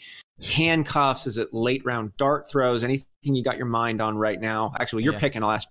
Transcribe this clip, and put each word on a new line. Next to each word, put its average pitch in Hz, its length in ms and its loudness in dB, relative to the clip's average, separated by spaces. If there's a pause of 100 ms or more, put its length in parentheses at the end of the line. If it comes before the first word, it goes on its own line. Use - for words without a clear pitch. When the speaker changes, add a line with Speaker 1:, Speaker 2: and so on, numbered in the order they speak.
(420)
Speaker 1:
handcuffs? 151 880 2
Is 110 100 -4
it 113 160 -2
late 123 300 0
round 113 320 -4
dart 143 340 0
throws? 123 320 2
Anything 135 540 -2
you 123 80 0
got 127 140 0
your 123 80 -4
mind 113 360 0
on 107 160 0
right 107 220 0
now? 110 400 -2
Actually, 117 240 -2
you're 147 120 2
Speaker 2:
Yeah. 104 40 -6
Speaker 1:
picking. 127 240 0
I'll 107 80 2
ask 104 200 -2